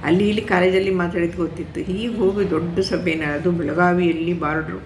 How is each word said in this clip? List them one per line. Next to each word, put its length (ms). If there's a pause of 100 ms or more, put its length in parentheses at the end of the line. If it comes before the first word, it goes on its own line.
ಅಲ್ಲಿ 240
ಇಲ್ಲಿ 140
ಕಾಲೇಜಲ್ಲಿ 500
ಮಾತಾಡಿದ್ದು 460
ಗೊತ್ತಿತ್ತು, 440
ಹೀಗೆ 340
ಹೋಗಿ 340
ದೊಡ್ಡ 300
ಸಭೆನ, 420 (120)
ಅದು 180
ಬೆಳಗಾವಿಯಲ್ಲಿ 880
ಬಾರ್ಡ್ರು. 460